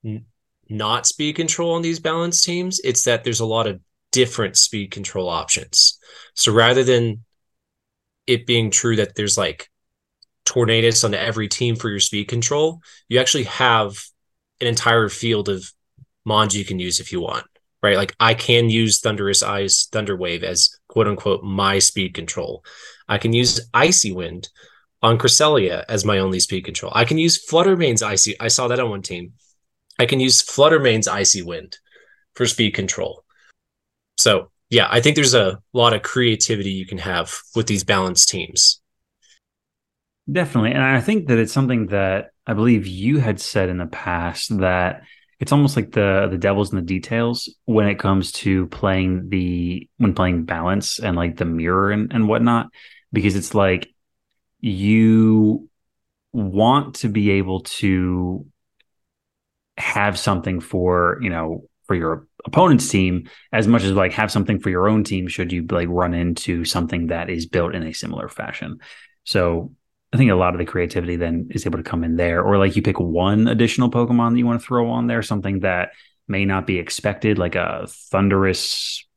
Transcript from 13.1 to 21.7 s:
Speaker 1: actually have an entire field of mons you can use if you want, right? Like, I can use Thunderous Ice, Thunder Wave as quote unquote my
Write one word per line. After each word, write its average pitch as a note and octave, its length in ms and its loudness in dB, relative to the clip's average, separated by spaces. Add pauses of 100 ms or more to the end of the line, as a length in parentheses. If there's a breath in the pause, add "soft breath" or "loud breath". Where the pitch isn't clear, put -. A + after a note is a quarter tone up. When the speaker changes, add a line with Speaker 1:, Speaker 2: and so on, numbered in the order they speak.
Speaker 1:
actually B2+ 260 0
have A2 540 0 (640)
an B2 80 -2
entire A#2 400 2
field G#2 400 -2
of F#2+ 220 -6 (540)
mons G#2 320 2
you G2+ 80 -4
can F#2 140 -6
use F2+ 220 -4
if - 100 -14
you F2+ 100 -4
want, - 260 -8 (360)
right? G2+ 140 4
Like, G2+ 240 -2
I A2+ 140 4
can A#2 360 2
use A2 300 2
Thunderous G2+ 420 0
Ice, G2 480 -2
Thunder G2+ 260 -4
Wave F2 280 -6
as F2 260 0 (180)
quote A2 180 2
unquote G2+ 360 -2
my G2 360 0